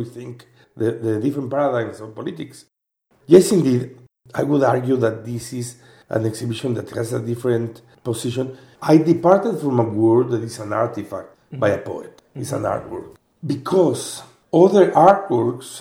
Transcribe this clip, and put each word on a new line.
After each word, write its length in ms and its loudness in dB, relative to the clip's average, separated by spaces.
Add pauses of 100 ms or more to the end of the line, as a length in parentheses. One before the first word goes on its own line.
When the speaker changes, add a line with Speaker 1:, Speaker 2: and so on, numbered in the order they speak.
Speaker 1:
rethink 360 -12 (400)
the, 120 -2 (160)
the 140 -2
different 320 -4
paradigms 500 -2
of 140 -18
politics. 500 -12 (640)
Yes, 240 8
indeed, 300 4 (520)
I 100 -2
would 200 2
argue 420 2
that 200 -2
this 280 -10
is 140 -8 (420)
an 160 -2
exhibition 500 -4
that 160 -8
has 220 -6
a 60 -4
different 640 -4 (220)
position. 540 -6 (240)
I 160 6
departed 600 4
from 200 -2
a 40 4
work 480 2
that 120 -4
is 160 -12
an 140 -8
artifact 560 -6 (220)
Speaker 2:
Mm-hmm. 80 -12
Speaker 1:
by 100 2
a 200 -2
poet. 240 -12 (280)
It's 120 -8
an 100 -6
Speaker 2:
Mm-hmm. 120 -2
Speaker 1:
artwork. 320 -10 (380)
Because 800 -2 (400)
other 220 6 (240)
artworks 580 0 (140)